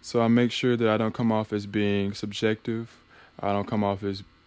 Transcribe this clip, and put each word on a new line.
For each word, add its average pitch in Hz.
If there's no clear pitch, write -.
So -
I 117
make 120
sure 123
that 117
I 107
don't 110
come 117
off 107
as 104
being 101
subjective. 110
I 101
don't 101
come 107
off 101
as 98